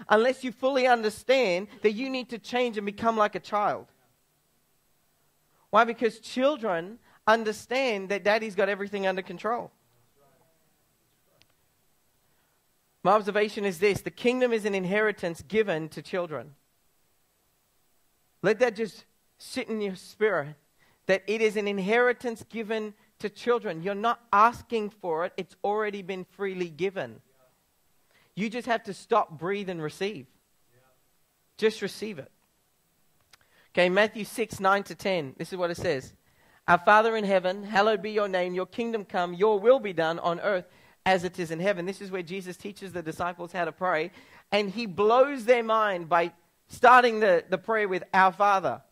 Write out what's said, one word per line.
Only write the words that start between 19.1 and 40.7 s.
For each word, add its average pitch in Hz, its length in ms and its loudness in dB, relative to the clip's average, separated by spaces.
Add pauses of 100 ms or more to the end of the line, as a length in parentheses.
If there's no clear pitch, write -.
sit - 300 -10
in 220 140 -6
your 190 140 -6
spirit, 165 600 -4 (500)
that 190 220 0
it 220 140 0
is 214 140 2
an 208 120 -2
inheritance 226 760 0
given 214 500 -8 (260)
to 208 100 -6
children. 202 520 -2
You're 202 140 -4
not 226 260 -2 (100)
asking 214 580 2
for 170 360 -4
it. 180 120 -8
It's - 260 -10
already 208 380 -2
been 185 240 -10
freely 185 440 -6
given. 151 520 -6 (1120)
You 208 140 -4
just 233 180 -8
have 226 160 -2
to 196 100 -10
stop, 202 460 -2
breathe, 190 300 -6
and 170 120 -6
receive. 151 460 -8 (1300)
Just 214 240 0
receive 208 380 -10
it. - 120 -18 (1400)
Okay, 180 160 4
Matthew 208 340 0
six, - 360 -6
nine 196 240 2
to 180 100 -14
ten, 160 440 -4
this 170 140 -10
is 185 60 -10
what 175 140 -2
it 170 60 -8
says. 143 360 -4 (540)
"Our 175 100 6
Father 220 400 4
in 214 60 -2
heaven, 190 400 0
hallowed 208 400 2
be 214 80 -6
your 208 160 0
name. 180 260 -2
Your 180 140 -4
kingdom 226 360 -4
come, 180 300 -4
your 202 260 2
will 247 200 6
be 202 140 -6
done 165 260 -2
on 170 220 -2
earth 185 240 -2 (420)